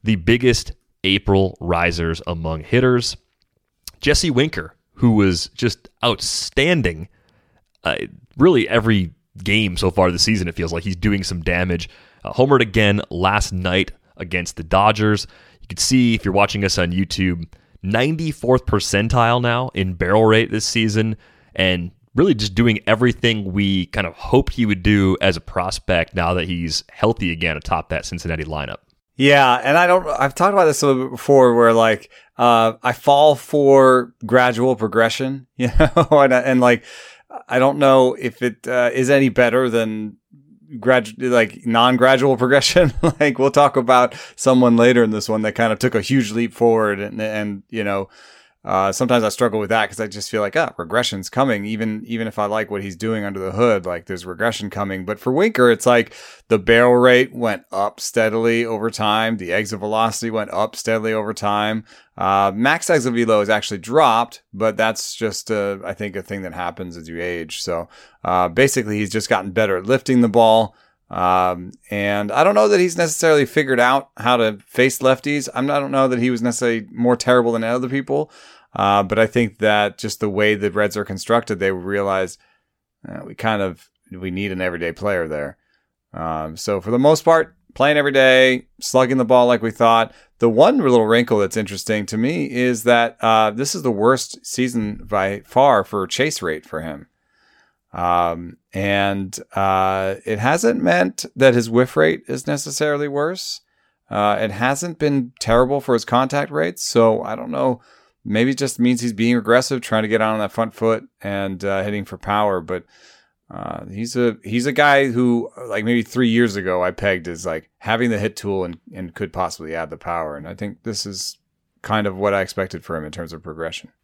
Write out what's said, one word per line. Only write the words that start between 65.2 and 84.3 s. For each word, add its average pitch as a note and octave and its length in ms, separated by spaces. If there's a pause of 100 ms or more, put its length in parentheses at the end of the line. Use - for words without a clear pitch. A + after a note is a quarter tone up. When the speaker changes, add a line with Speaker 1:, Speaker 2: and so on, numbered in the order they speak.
Speaker 2:
uh, G2+ 320
I F2+ 120
think, G2+ 200
a G2+ 60
thing G2 220
that F2 100
happens F2 460
as D#2+ 100
you E2 100
age. E2+ 440
So, E2+ 260 (360)
uh, F2+ 260
basically, G#2+ 480
he's G#2 100
just G#2+ 220
gotten G2 220
better G2 260
at F#2+ 80
lifting C3 340
the A#2 80
ball. A2 480 (320)
Um, F2+ 640 (180)
and G2+ 400
I C3+ 140
don't G3+ 100
know G#3+ 140
that G3+ 100
he's F3 180
necessarily D#3 480
figured C3 360
out C3 360
how A#2+ 200
to A2 280
face - 360
lefties. C3 520
I'm B2+ 140
not, C#3+ 120
I - 20
don't C#3 100
know C3+ 160
that B2+ 140
he B2+ 100
was A#2+ 100
necessarily A#2 520
more A#2+ 240
terrible A#2+ 340
than A2+ 140
other B2 240
people. C#3 420 (460)
Uh, G2+ 260
but G2 160
I A2 80
think A2+ 320
that G#2 400
just - 220
the G#2+ 80
way G#2 260
the G2+ 160
Reds G#2 260
are G#2 80
constructed, G#2 540
they F#2+ 140
realize, F#2+ 640 (720)
uh, - 180
we - 80
kind A2 260
of, F#2 300 (220)
we F#2 180